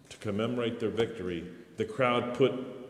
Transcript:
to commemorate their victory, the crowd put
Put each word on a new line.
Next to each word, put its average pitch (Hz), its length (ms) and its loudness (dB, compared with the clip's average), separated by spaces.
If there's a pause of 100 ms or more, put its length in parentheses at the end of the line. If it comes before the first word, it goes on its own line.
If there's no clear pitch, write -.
to - 80 -16
commemorate 117 640 0
their 110 80 2
victory, 90 560 -2 (320)
the 110 80 0
crowd 120 480 2
put 127 180 6 (380)